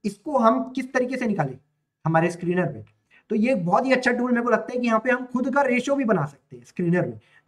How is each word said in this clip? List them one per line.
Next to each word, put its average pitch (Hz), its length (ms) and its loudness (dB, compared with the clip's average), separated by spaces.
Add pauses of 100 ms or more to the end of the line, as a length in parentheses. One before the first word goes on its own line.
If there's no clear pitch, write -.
इसको 269 340 -4
हम 233 380 2
किस 262 160 -6
तरीके 254 240 0
से 247 100 -2
निकालें 156 320 -2 (480)
हमारे 165 240 2
स्क्रीनर 175 420 -2
में? 104 120 -14 (440)
तो 220 80 -2
ये 233 160 2
एक 180 140 -2
बहुत 220 200 2
ही 262 60 2
अच्छा 247 200 2
tool 240 180 -2
मेरे 233 120 2
को 233 80 -2
लगता 220 220 0
है 247 80 -4
कि 240 60 -2
यहाँ 220 180 2
पे 254 60 2
हम 247 160 -2
खुद 247 280 -2
का 285 80 4
रेशियो 262 340 0
भी 277 80 0
बना 185 220 2
सकते - 300 -18
हैं 120 80 -20
screener 170 420 0
में, 113 140 -10 (280)